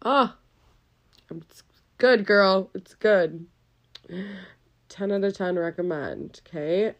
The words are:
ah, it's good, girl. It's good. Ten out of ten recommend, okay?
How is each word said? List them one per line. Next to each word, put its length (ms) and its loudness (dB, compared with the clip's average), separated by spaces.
ah, 340 2
it's 320 -18
good, 260 4
girl. 500 4
It's 200 -16
good. 520 0
Ten 240 -6
out 120 0
of 120 -2
ten 220 -2
recommend, 880 -6
okay? 540 -2